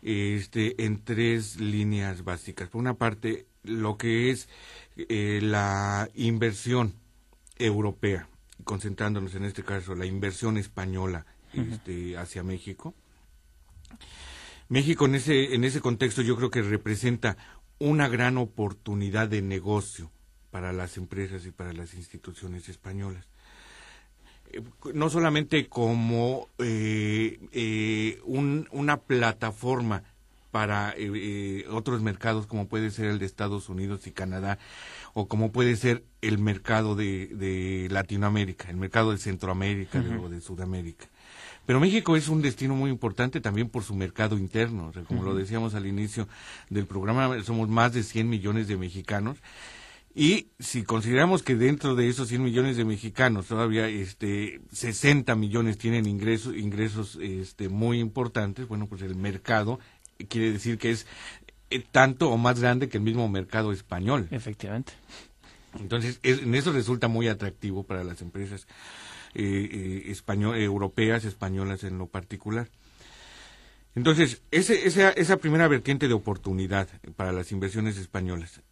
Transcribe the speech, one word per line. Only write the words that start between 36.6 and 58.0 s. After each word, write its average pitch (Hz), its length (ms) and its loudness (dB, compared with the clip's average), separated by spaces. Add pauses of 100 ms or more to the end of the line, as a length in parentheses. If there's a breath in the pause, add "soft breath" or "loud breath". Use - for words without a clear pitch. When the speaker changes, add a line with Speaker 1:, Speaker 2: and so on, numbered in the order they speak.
Speaker 1:
de, 98 320 -2
de 95 640 -4
Latinoamérica, 98 800 0
el 90 80 -6
mercado 110 340 2
de 104 60 0
Centroamérica, 95 840 -2
de, 117 140 -2
Speaker 2:
Ujú. 110 100 -6
Speaker 1:
o 87 40 -8
de 85 100 -8
Sudamérica. 90 680 -8 (580 loud breath)
Pero 127 160 4
México 185 340 4
es 156 140 2
un 156 120 4
destino 135 320 0
muy 135 160 2
importante 120 520 -2
también 107 260 0
por 110 160 -4
su 104 100 -8
mercado 101 440 0
interno, 101 500 0
o 80 60 -12
sea, 87 100 -12
como 117 200 -2
lo 95 80 -2
Speaker 2:
Ujú. 95 80 0
Speaker 1:
decíamos 107 360 -2
al 101 100 -4
inicio 104 440 -4 (400 loud breath)
del 101 160 0
programa, 113 580 0
somos 110 240 0
más 117 240 6
de 117 120 0
cien 113 260 0
millones 107 400 0
de 104 80 0
mexicanos, 98 600 -4 (760 loud breath)
y 165 320 4 (100)
si 123 240 -4
consideramos 123 600 4
que 131 120 2
dentro 135 380 4
de 120 140 4
esos 123 220 0
cien 123 120 0
millones 127 340 2
de 117 100 2
mexicanos 110 600 0
todavía, 113 400 2
este, 101 720 -4 (100)
sesenta 123 640 4
millones 107 420 2
tienen 113 300 2
ingresos, 110 480 0
ingresos, 104 640 -2
este, 95 480 -6
muy 113 300 2